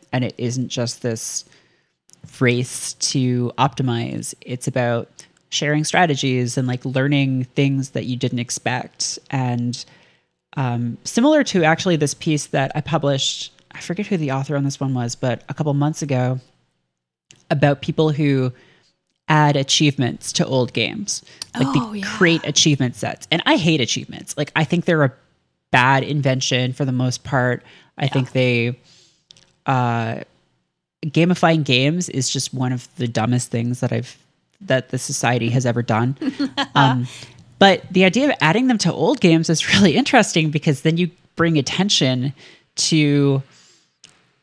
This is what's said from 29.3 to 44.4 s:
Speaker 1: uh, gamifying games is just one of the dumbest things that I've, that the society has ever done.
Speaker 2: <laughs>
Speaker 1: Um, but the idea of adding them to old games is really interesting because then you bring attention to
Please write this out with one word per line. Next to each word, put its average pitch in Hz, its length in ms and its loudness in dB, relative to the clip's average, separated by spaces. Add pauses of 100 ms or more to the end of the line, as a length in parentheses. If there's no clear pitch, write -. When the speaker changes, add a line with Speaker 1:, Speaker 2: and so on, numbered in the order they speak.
Speaker 1:
uh, 117 540 0 (840)
gamifying 165 580 2
games 143 440 0
is 131 220 -4
just - 240 -6
one 127 180 -2
of 123 240 -8
the 123 120 -4
dumbest 117 420 -2
things 120 300 -4
that 123 120 -2
I've, 120 240 -6 (440)
that 131 300 -2
the 131 80 -4
society 123 520 -2
has 123 160 0
ever 120 160 0
done. 120 380 0
Speaker 2:
<laughs> 285 540 -6
Speaker 1:
Um, 131 340 2 (500)
but 196 320 6
the 185 140 4
idea 226 260 2
of - 100 -2
adding 190 280 4
them 233 100 2
to 170 140 0
old 170 280 0
games 165 300 4
is 160 240 -2
really 185 220 6
interesting 202 540 2
because 147 320 0
then 160 140 2
you 175 140 0 (260)
bring 165 220 2
attention 135 720 0 (440)
to 143 640 2 (1000)